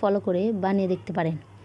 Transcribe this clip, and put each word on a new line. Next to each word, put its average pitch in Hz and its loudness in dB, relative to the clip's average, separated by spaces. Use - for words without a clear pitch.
ফলো 202 2
করে 196 0
বানিয়ে 196 2
দেখতে 180 -2
পারেন। 160 0